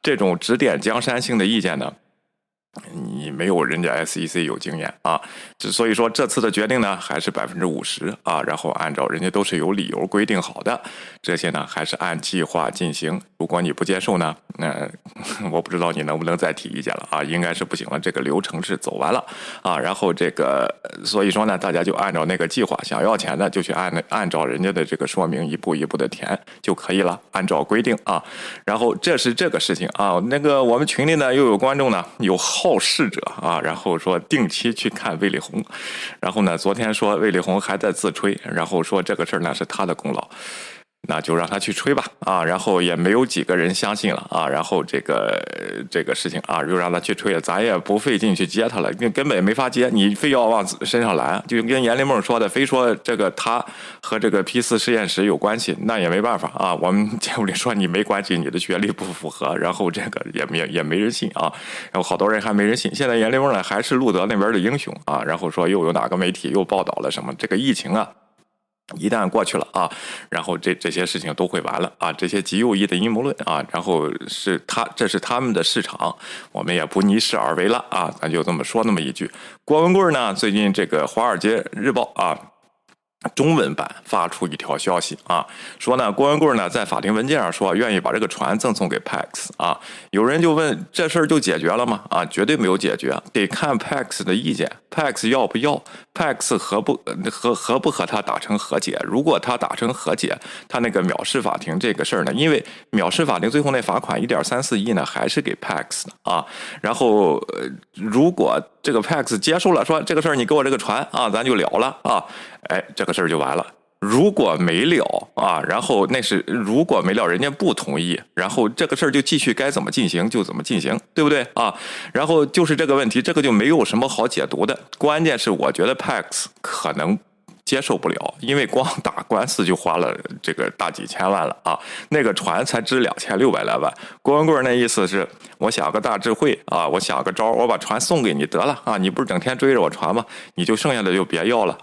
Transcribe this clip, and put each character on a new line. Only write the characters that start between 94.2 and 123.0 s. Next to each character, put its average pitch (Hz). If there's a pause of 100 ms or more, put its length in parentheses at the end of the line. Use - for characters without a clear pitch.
的 90
意 120
见， 82 (200)
Pax 139
要 127
不 -
要， 139 (320)
Pax 139
和 98
不， - (300)
和， 117
和 123
不 -
和 95
他 104
达 -
成 -
和 73
解。 -
如 127
果 165
他 123
达 -
成 117
和 -
解， - (300)
他 127
那 120
个 98
藐 -
视 127
法 -
庭 -
这 117
个 -
事 -
儿 85
呢， -
因 139
为 135 (280)
藐 95
视 165
法 104
庭 113
最 147
后 143
那 123
罚 101
款 -
一 117
点 104
三 127
四 120
亿 110
呢， 87
还 -
是 -
给 -
Pax -
的 - (100)
啊。 82 (340)
然 107
后， 107 (160)
呃， 65 (260)
如 113
果 78 (220)
这 147
个 113
Pax 123
接 156
受 185
了， 123
说 160
这 170
个 156
事 165
儿 147
你 123
给 -
我 -
这 135
个 131
船 113
啊， 120
咱 110
就 127
了 92 (100)
了 123
啊， 110 (440)
哎， 92 (120)
这 -
个 -
事 98
儿 82
就 80
完 69
了。 - (320)
如 127
果 208
没 87
了 147
啊， 87
然 101
后 107
那 127
是 101
如 113
果 127
没 90
了， 107
人 87
家 139
不 147
同 -
意， 87 (140)
然 90
后 110
这 151
个 147
事 156
儿 139
就 139
继 143
续 120
该 139
怎 -
么 -
进 113
行 87
就 113
怎 -
么 -
进 -
行， - (180)
对 160
不 147
对 139 (100)
啊？ 113 (380)
然 139
后 156
就 170
是 156
这 160
个 135
问 135